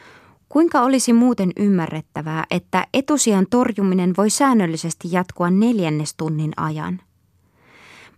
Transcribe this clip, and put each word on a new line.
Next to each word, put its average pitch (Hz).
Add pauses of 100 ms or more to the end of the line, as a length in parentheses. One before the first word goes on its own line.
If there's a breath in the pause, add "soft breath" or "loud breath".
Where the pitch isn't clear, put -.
(500 soft breath)
Kuinka 311
olisi 247
muuten 233
ymmärrettävää, 160
että 180
etusijan 240
torjuminen 196
voi 208
säännöllisesti 185
jatkua 180
neljännestunnin 160
ajan? 160 (1160 loud breath)